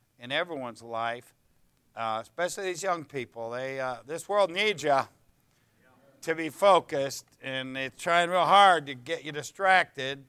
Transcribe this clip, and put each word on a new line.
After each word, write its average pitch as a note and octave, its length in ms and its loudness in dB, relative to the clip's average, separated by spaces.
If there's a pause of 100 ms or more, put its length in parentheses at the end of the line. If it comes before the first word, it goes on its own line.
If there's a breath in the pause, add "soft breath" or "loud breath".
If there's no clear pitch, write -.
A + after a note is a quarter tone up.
(200)
in A#2+ 100 -16
everyone's C#3 500 -6
life, A#2 540 -8 (640)
uh, A2+ 260 -4
especially F3+ 440 -8
these F3+ 160 -6
young E3+ 220 -4
people. A#2 460 -12
They, C3 300 -8
uh, B2+ 160 -6 (100)
this D#3+ 220 -12
world G3 220 2
needs F#3 340 -2
ya C3+ 220 2 (1160)
to E3 140 -4
be D#3+ 120 -4
focused, D3+ 800 2 (160)
and C3 340 -8
it's C3+ 240 -8
trying E3+ 300 2
real F3+ 160 2
hard F3+ 400 8
to C#3 80 -10
get C3+ 300 -8
you D3+ 80 -10
distracted. C#3+ 960 0